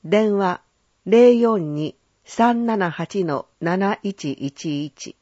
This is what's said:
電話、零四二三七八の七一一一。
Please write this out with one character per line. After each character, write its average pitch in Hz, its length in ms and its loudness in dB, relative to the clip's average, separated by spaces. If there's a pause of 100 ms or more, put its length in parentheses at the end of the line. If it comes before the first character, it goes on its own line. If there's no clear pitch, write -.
電 208 320 2
話、 185 240 -2 (440)
零 240 320 6
四 214 380 0
二 151 200 -6 (280)
三 233 420 0
七 208 240 -2
八 170 360 -6
の 143 220 -4 (120)
七 190 420 -2
一 196 300 -8
一 143 540 -8
一。 - 360 -16